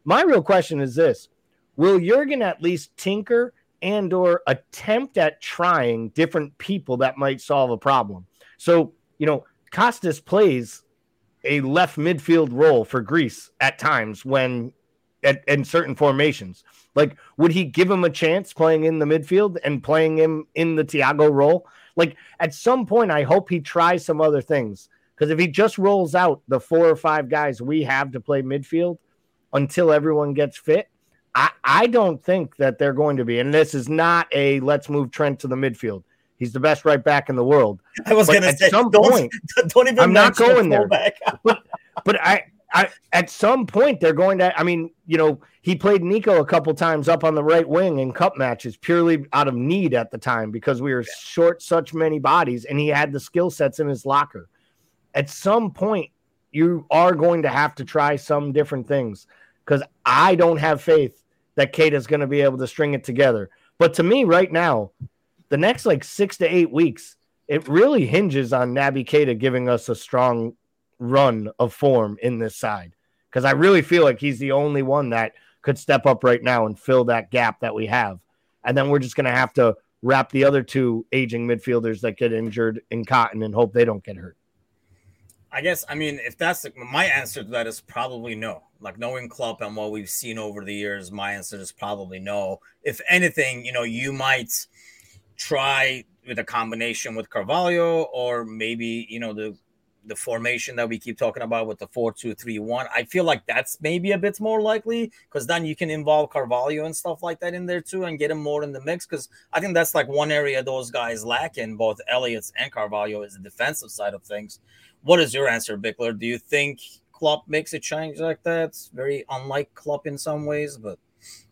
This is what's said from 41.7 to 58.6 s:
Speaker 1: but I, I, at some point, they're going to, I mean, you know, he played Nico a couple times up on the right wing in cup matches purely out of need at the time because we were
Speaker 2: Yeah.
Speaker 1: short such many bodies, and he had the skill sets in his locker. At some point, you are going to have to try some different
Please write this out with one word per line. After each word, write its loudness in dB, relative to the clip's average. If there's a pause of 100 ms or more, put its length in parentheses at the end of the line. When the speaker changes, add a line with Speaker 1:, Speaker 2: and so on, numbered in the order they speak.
Speaker 1:
but 2
I, 2 (280)
I, 4 (240)
at 2
some 2
point, 2
they're 4
going 2
to, 2
I 0
mean, -2 (160)
you 2
know, 2 (220)
he 0
played 2
Nico 2
a 0
couple 2
times 0
up 4
on 2
the 0
right 4
wing 2
in -2
cup 0
matches -4
purely 2
out 2
of -2
need 0
at -2
the -12
time -4
because -4
we -2
were -2
Speaker 2:
Yeah. -14
Speaker 1:
short 0
such -2
many 0
bodies, 2
and -4
he 0
had 0
the -6
skill -2
sets -2
in -2
his -6
locker. -2 (640)
At -2
some 0
point, -4 (400)
you 0
are 6
going 2
to 0
have 0
to -12
try 0
some -2
different -2